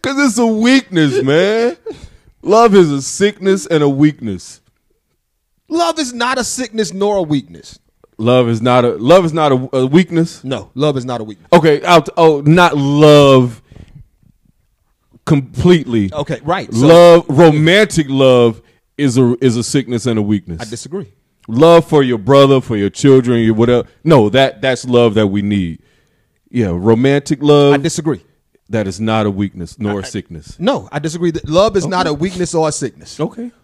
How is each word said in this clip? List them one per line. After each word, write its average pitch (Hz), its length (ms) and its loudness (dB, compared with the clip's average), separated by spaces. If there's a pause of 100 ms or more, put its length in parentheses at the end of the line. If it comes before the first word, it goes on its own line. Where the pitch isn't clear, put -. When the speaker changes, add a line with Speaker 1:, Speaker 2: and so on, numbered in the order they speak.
Speaker 1:
'Cause 269 160 -6
it's 247 200 -2
a 233 80 2
weakness, 220 760 0
man. 208 540 0 (680)
Love 214 320 2
is 175 160 6
a 143 100 -4
sickness 190 680 -4
and 160 180 0
a 143 40 2
weakness. 135 720 -4 (1080)
Speaker 2:
Love 330 320 -4
is 247 120 -8
not 247 240 -4
a 247 60 -4
sickness 220 500 -8
nor 202 260 -2
a 185 40 -2
weakness. 139 560 -8 (400)
Speaker 1:
Love 120 300 2
is 113 120 -2
not 123 240 2
a, 120 120 0
love 170 280 2
is 156 80 -4
not 151 200 0
a, 131 240 -2
a 131 100 0
weakness? 170 560 -2
Speaker 2:
No, 131 320 -10
love 139 220 -2
is 123 80 -8
not 123 160 -8
a 107 40 -10
weakness. 107 280 -20
Speaker 1:
Okay, 156 320 4
I'll 175 180 4
t-, - 140 -10
oh, 160 280 2
not 160 320 4
love 143 840 4 (1600)
completely. 135 880 0
Speaker 2:
Okay, 143 300 -8
right. 160 300 -6
So 120 140 0
Speaker 1:
Love, 170 420 6
romantic 160 800 2
love 127 520 2 (380)
is 135 200 -2
a, 123 260 2
is 120 120 2
a 120 60 -4
sickness 120 440 -6
and 113 120 -2
a 104 40 -2
weakness. 101 380 -6
Speaker 2:
I 120 40 -12
disagree. 135 480 -14 (360)
Speaker 1:
Love 160 400 2
for 147 140 2
your 123 160 -2
brother, 135 420 4
for 117 160 -8
your 98 140 -2
children, 123 520 2
your 113 120 0
whatever. 117 340 0 (160)
No, 135 260 4
that, 131 320 0
that's 131 220 -2
love 120 300 2
that 107 140 0
we 101 140 -4
need. 98 380 -4 (680)
Yeah, 107 240 -2
romantic 131 680 0
love. 143 320 4
Speaker 2:
I - 40 0
disagree. 151 460 -6 (440)
Speaker 1:
That 107 180 -6
is 95 140 -10
not 110 260 -2
a 101 40 -2
weakness 95 480 -8
nor 104 220 -6
a - 20 -12
Speaker 2:
I, - 40 -12
Speaker 1:
sickness. - 520 -14
Speaker 2:
No, 196 340 -4
I 147 60 -8
disagree. 165 340 -4
That 156 160 -10
love 190 280 0
is 170 100 -4
not 180 200 -4
Speaker 1:
Okay. 151 80 -4
Speaker 2:
a 143 40 -10
weakness 180 360 -6
or 160 140 -2
a 147 40 -6
sickness. - 480 -12
Speaker 1:
Okay. 240 300 -8 (140)